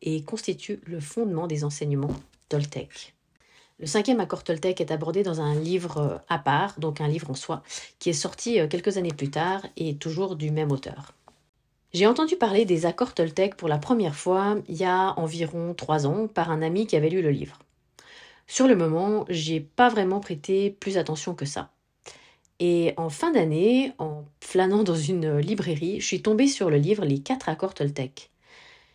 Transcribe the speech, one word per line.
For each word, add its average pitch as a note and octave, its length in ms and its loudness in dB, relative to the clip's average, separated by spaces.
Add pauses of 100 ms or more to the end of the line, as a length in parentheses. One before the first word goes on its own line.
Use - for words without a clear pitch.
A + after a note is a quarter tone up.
et D#3 240 -4
constitue G3+ 600 -8
le E3+ 120 -8
fondement F3 480 -4
des D3+ 180 -2
enseignements C#3+ 520 -2 (320)
Toltec. - 680 -4 (640)
Le - 60 -14
cinquième G#3 360 2
accord F3 220 -4
Toltec F3+ 380 0
est D#3+ 100 -2
abordé D#3+ 320 0
dans E3 200 -2
un D3 120 0
livre, D#3+ 440 -2
euh, C#3 180 0 (140)
à E3+ 80 0
part, D#3+ 420 0
donc D#3 220 -4
un D3 60 0
livre D#3 220 -2
en C3 40 -6
soi, - 280 -8 (360)
qui - 100 -4
est E3 60 2
sorti, A3+ 440 0
euh, D#3 80 4
quelques F3+ 300 -2
années F3 160 -2
plus C#3 180 -4
tard F3+ 360 -2 (100)
et D3+ 200 -4
toujours E3+ 380 -4
du D3+ 160 -4
même D3+ 220 0
auteur. C#3 400 -8 (840)
J'ai F#3 120 6
entendu D#4 300 4
parler A3 300 4
des E3+ 180 2
accords - 300 -2
Toltec F3+ 420 0
pour E3+ 100 -6
la D3+ 120 2
première F3+ 360 0
fois F#3+ 420 0 (120)
il E3 80 -8
y F3+ 80 -2
a F#3 340 2
environ E3 540 -4
trois D3+ 340 0
ans G3+ 220 0
par E3 220 -2
un D#3 100 0
ami F3 260 0
qui F#3 100 0
avait D3+ 120 4
lu F3+ 140 0
le D3+ 80 2
livre. C#3+ 280 -4 (880)
Sur C4 220 4
le A#3 80 8
moment, F3 540 2
j'y D#3+ 240 -2
ai D#3 60 0
pas B3 280 4
vraiment G3+ 320 0
prêté G3 500 -2
plus G3 280 -4
attention D#3+ 360 -4
que D#3 120 -8
ça. - 240 -8 (880)
Et E3+ 380 2
en E3 100 -2
fin D#4+ 220 -2
d'année, A3+ 680 4
en D3+ 260 -8 (160)
flânant F#3+ 420 2
dans F3+ 120 2
une D#3 440 0
librairie, F3 600 -2
je - 60 -6
suis F#3 140 -2
tombée G#3+ 260 4
sur G#3+ 220 2
le D3+ 80 6
livre F3+ 300 2
Les C#3 140 2
quatre - 280 -4
accords F#3+ 260 -2
Toltec. C#3+ 560 -6 (640)